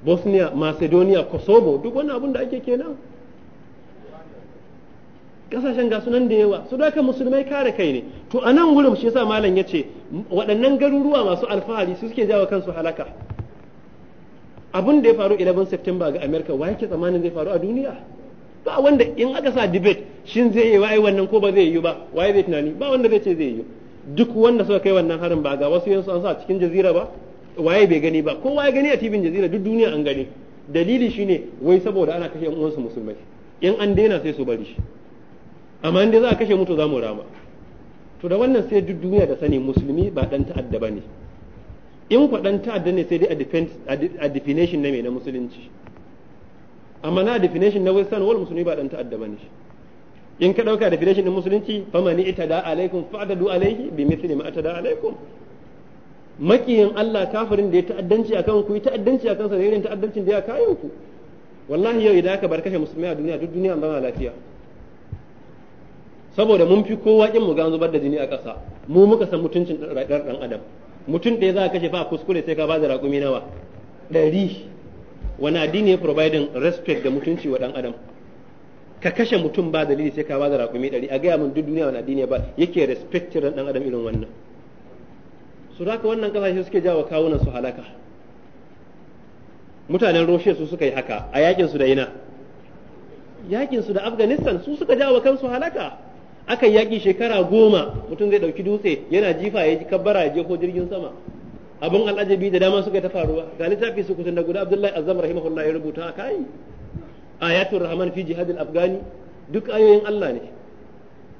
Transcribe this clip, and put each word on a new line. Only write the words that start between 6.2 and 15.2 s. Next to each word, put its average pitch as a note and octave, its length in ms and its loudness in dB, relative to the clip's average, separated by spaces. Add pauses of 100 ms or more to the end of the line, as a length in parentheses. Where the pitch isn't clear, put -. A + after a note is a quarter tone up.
da A3 80 2
yawa, G#3 340 4
so B3+ 80 -6
da D4 80 4
haka D4+ 160 2
musulmai C4 460 0
kare C#4 240 0
kai F3+ 220 0
ne. B2 100 -4 (260)
To B3 100 -2
a A#3+ 140 2
nan D#4+ 220 6
wurin C4+ 220 6
shi - 100 -2
yasa A3+ 180 2
malam G#3+ 300 2
ya F#3+ 80 2
ce E3 220 -2 (440)
waɗannan A3+ 480 2
garuruwa C#4 480 2
masu F3+ 220 0
alfahari G3 480 -2
su A3+ 140 -10
suke A3+ 180 0
jawo G3+ 180 4
kansu F#3+ 260 -4
halaka. E3 360 -6 (1700)
Abun B3 280 4
da A#3 80 6
ya A3+ 60 8
faru G#3 240 2